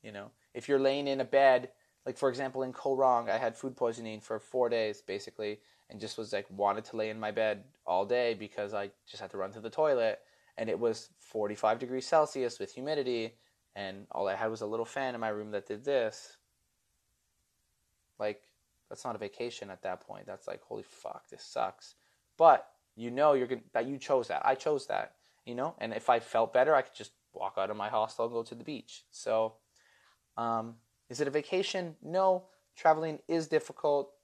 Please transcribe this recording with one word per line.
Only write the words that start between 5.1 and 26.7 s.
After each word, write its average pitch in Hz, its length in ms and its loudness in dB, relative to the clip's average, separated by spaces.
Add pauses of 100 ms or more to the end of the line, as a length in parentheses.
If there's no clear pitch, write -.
and 101 120 -14
just 107 160 -8
was, 107 160 -8
like, 101 160 -4
wanted 101 360 0
to 117 120 -10
lay 110 120 -2
in 110 100 -8
my 107 120 -4
bed 104 320 0 (220)
all 92 200 0
day 120 280 2
because 104 400 -8
I 101 160 -4 (160)
just - 160 -16
had 95 100 -10
to 98 60 -10
run 98 160 -4
to 110 80 -14
the 113 80 -8
toilet, 123 500 2 (380)
and 110 120 -4
it 92 100 -2
was 113 300 0 (100)
forty-five 107 600 0
degrees 127 280 -4
Celsius 139 520 2
with 98 140 -8
humidity, 127 640 -4 (400)
and 98 360 -10
all 95 160 -2
I 95 80 0
had 110 160 -2
was 113 100 -8
a 110 40 -6
little 113 200 -4
fan 131 280 -4
in 117 80 -8
my 110 80 -2
room 107 220 -6
that 101 160 -6
did 107 160 -8
this. 131 540 -2 (1800)
Like, 107 240 -4 (460)
that's - 140 -16
not 120 120 -6
a 104 40 -10
vacation 107 500 -8
at 92 120 -16
that 92 200 -6
point. 98 260 -16
That's 98 200 -12
like, - 160 -10
"Holy 107 200 -12
fuck, - 460 -14
this - 140 -18
sucks." - 520 -6 (420)
But 160 320 8 (260)
you 117 160 -8
know 143 220 6
you're 123 140 2
gonna, 120 140 -4 (120)
that 120 140 0
you 139 100 -6
chose 131 300 0
that. 85 180 -2
I 131 100 4
chose 143 320 -2
that, - 280 -4 (300)
you 120 100 -10
know? 139 240 -4
And 113 140 -6
if 113 160 -2
I 120 100 6
felt 113 340 0
better, 139 220 6